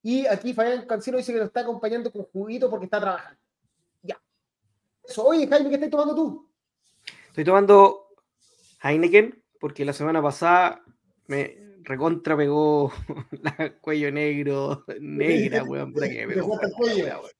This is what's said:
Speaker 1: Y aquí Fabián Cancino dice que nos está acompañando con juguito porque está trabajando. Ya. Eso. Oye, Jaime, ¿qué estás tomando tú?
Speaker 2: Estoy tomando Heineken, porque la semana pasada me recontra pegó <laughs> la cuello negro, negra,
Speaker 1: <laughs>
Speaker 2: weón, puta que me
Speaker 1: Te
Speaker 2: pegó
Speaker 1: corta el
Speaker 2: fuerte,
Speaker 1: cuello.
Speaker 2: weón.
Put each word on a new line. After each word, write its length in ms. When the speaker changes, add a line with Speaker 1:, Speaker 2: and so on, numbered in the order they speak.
Speaker 1:
Y 240
aquí 260
Fabián 320
Cancino 320
dice 160
que 60
nos 80
está 140
acompañando 500
con 140
juguito 440
porque 160
está 160
trabajando. 380
Ya. 180
Eso. 220
Oye, 220
Jaime, 220
¿qué 60
estás 140
tomando 260
tú? 340
Speaker 2:
Estoy 160
tomando 640
Heineken, 600
porque 260
la 80
semana 280
pasada 600
me 560
recontra 540
pegó 540
<laughs> 240
la 400
cuello 300
negro, 760
negra, 640
Speaker 1:
<laughs> 40
Speaker 2:
weón, 240
puta 160
que 180
me 100
Speaker 1:
Te 60
Speaker 2:
pegó 100
Speaker 1:
corta 160
el 60
Speaker 2:
fuerte, 280
Speaker 1:
cuello. 180
Speaker 2:
weón. 200